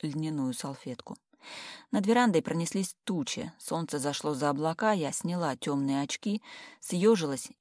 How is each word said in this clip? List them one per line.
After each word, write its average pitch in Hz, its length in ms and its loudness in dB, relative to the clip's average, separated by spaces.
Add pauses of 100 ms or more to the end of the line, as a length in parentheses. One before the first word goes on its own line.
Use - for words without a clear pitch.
льняную 151 520 -2
салфетку. 131 640 -8 (760)
Над 202 140 2
верандой 220 360 6
пронеслись 170 640 -2
тучи, 170 520 -4
солнце 160 400 -4
зашло 143 360 -2
за 143 160 2
облака, 160 420 2
я 156 220 2
сняла 170 420 0
тёмные 139 460 0
очки, 202 400 -2 (400)
съёжилась 175 680 4 (120)